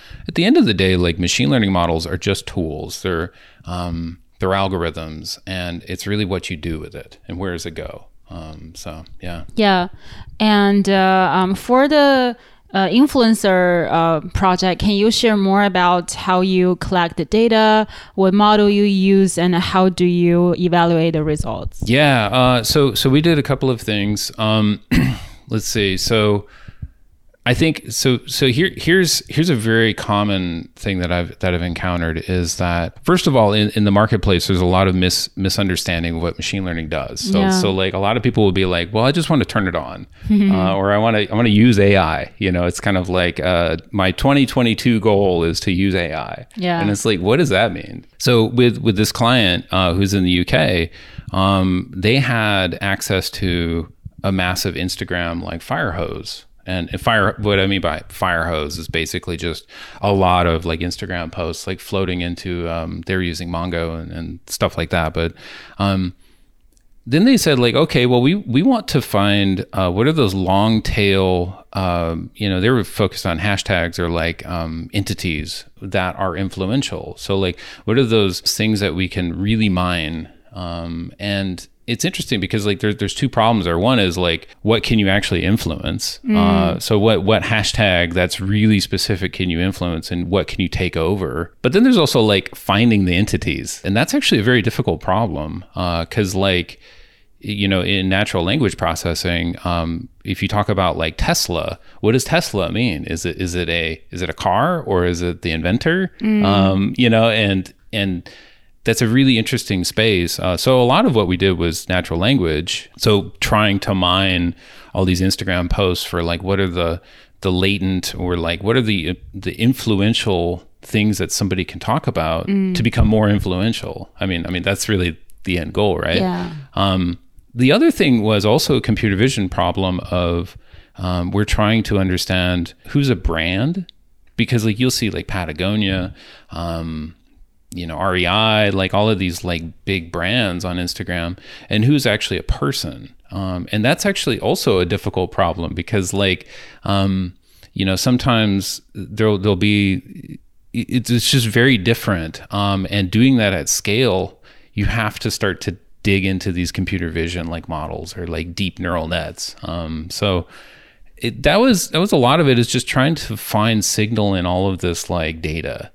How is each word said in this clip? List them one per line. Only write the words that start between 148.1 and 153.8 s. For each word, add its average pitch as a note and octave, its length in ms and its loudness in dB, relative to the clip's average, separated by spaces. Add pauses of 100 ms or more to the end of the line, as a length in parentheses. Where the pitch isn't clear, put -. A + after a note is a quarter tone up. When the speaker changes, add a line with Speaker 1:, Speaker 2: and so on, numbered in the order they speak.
Speaker 1:
there'll, G#2 440 0
there'll G2 200 0
be, G2+ 800 -2 (340)
it's, A#2 360 -4
it's A#2+ 200 2
just A#2 180 2
very A#2+ 300 4
different. F#2 640 -2 (120)
Um, G2 360 0
and F#2+ 220 -2
doing B2+ 260 4
that G#2 160 2
at D#2 140 -4
scale, G2+ 720 0 (340)